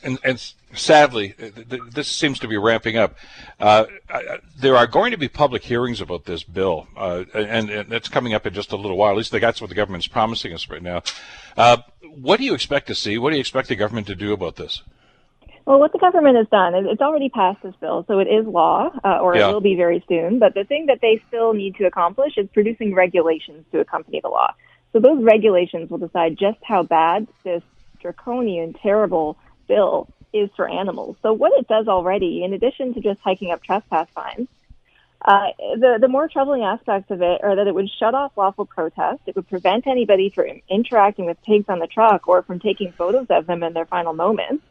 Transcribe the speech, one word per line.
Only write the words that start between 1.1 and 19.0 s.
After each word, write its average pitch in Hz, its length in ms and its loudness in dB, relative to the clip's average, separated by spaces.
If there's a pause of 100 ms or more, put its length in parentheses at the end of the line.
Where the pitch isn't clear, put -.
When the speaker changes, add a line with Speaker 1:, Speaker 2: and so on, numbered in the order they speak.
Speaker 1:
th-, 113 380 -18
th-, 123 140 -10 (100)
this 143 140 -6
seems 139 320 -4
to - 80 -10
be 110 100 -4
ramping 110 400 0
up. 104 200 0 (420)
Uh, 107 280 4 (220)
I, - 100 -8
I, - 200 -10 (180)
there 131 200 4
are 120 100 6
going 202 240 0
to 226 80 -8
be 143 80 -4
public 127 380 -2
hearings 120 360 -4
about 85 240 -10
this 85 200 -8
bill, 87 420 -4 (100)
uh, 92 280 -6 (100)
and, 110 340 -4
and 104 240 -8
it's 117 160 -8
coming 123 240 -4
up 107 140 -4
in 92 80 -8
just 101 160 -10
a 107 60 -6
little 98 200 -6
while. 104 140 2
At 98 60 0
least 113 160 -6
that's 98 280 -2
what 101 100 -14
the 95 40 -14
government's 98 320 -4
promising 110 460 -4
us - 180 -14
right 78 120 -14
now. 87 200 -6 (540)
Uh, 117 220 6 (360)
what 151 240 0
do 262 60 -4
you 226 100 -2
expect 139 320 -4
to 110 80 -8
see? 107 240 -4
What 127 120 0
do 160 60 0
you 139 40 0
expect 131 260 -4
the 131 80 -4
government 104 320 -4
to 101 80 -10
do 104 180 -4
about 90 220 -6
this? - 280 -12 (840)
Speaker 2:
Well, 277 160 6
what 302 120 4
the 349 60 -4
government 330 380 4
has 226 100 4
done 185 300 2
is 196 120 0
it's 220 140 -2
already 294 260 0
passed 196 360 -2
this 185 160 -14
bill, 175 260 -6
so 196 140 2
it 196 80 0
is 220 180 2
law, 170 420 2 (140)